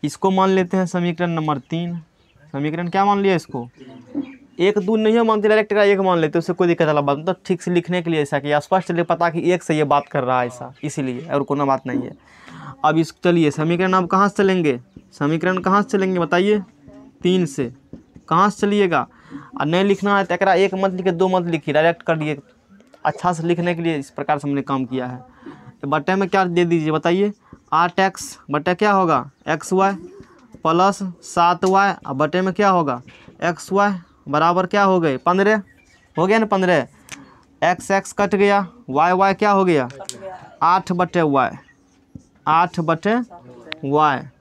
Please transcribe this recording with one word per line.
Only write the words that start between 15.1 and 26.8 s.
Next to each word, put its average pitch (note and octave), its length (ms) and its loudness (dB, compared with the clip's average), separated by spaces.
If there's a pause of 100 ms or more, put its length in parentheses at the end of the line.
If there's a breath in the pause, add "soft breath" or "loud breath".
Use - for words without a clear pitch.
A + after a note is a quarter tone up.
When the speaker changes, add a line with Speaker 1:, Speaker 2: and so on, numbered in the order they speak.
Speaker 1:
समीकरण E3 480 -2
कहाँ G3 220 2
से G#3 80 -4
चलेंगे F#3+ 300 0
बताइए? F3+ 400 2 (640)
तीन F3+ 240 2
से। B2+ 240 -6 (580)
कहाँ F#3 200 4
से - 120 -6
चलिएगा? G3 460 0 (520 loud breath)
और C#3 60 0
नहीं F3 180 2
लिखना G3+ 340 2
है G3 60 2
तो F3 100 -2
एकरा F#3+ 220 2
एक F#3+ 200 2
मत F#3+ 160 0
लिखिए, F#3 220 -2
दो F3 160 2
मत F3+ 180 0
लिखिए, D#3+ 260 -4
डायरेक्ट E3 300 2
कर E3 140 0
दिए। D3+ 200 -4 (680)
अच्छा F3 280 -2
से D#3+ 100 -6
लिखने F3 320 -2
के E3+ 60 -8
लिए E3 160 -2
इस C#3 140 -10
प्रकार C#3+ 280 -4
से C#3+ 80 -8
हमने C#3 140 -2
काम C3 240 -4
किया B2+ 220 -6
है। B2+ 120 -12 (600 loud breath)
तो C#3+ 60 -10
बटे D3 280 -2
में G3 140 -2
क्या F#3+ 160 2
दे F3 200 0
दीजिए E3 260 0